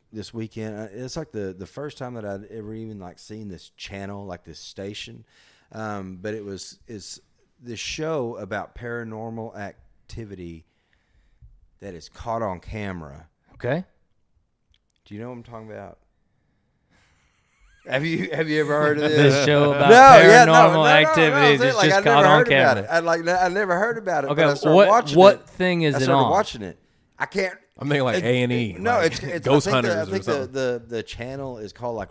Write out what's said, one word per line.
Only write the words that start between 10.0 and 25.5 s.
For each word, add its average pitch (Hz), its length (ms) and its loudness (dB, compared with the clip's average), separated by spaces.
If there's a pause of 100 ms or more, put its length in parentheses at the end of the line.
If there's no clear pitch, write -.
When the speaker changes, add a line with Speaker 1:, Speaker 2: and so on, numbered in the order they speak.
Speaker 1:
that 95 140 -16
is 80 140 -20
caught 117 340 -8
on 95 180 -6
camera. 82 680 -12 (260)
Speaker 2:
Okay. 147 300 -8 (1200)
Speaker 1:
Do - 100 -20
you 104 60 -14
know 120 80 -14
what 127 80 -16
I'm 120 80 -20
talking 110 260 -20
about? 98 280 -18 (1900)
Have 135 200 -4
you, 165 260 -4
have 160 160 -6
you 151 120 -2
ever 147 120 -2
heard 147 260 0
of 151 40 -4
Speaker 2:
<laughs> 151 80 -2
This 147 240 4
Speaker 1:
this? 143 100 0
Speaker 2:
show 147 280 2
about 143 180 2
Speaker 1:
No, 247 380 12
yeah, 233 180 10
no, 160 60 4
Speaker 2:
paranormal 165 160 8
Speaker 1:
no, 165 40 4
no, 160 100 2
no, 151 40 4
Speaker 2:
activities 151 720 4
Speaker 1:
no, 247 60 2
Speaker 2:
is 262 100 0
Speaker 1:
like, 202 140 2
Speaker 2:
just 147 80 2
Speaker 1:
I - 20 2
never 202 160 2
Speaker 2:
caught - 80 6
on 185 140 6
Speaker 1:
heard - 100 2
about 135 280 4
Speaker 2:
camera. 98 80 -6
Speaker 1:
it. - 40 -10
I, 165 120 -2
like, 170 280 -2
I 180 200 0
never 185 300 -2
heard 226 200 -4
about 165 260 -4
it, 139 60 -8
Speaker 2:
Okay, 147 120 0
Speaker 1:
but 151 80 4
I 143 40 -2
started 151 220 2
Speaker 2:
what, 190 120 8
Speaker 1:
watching 190 300 2
Speaker 2:
what 190 180 10
Speaker 1:
it. - 140 -20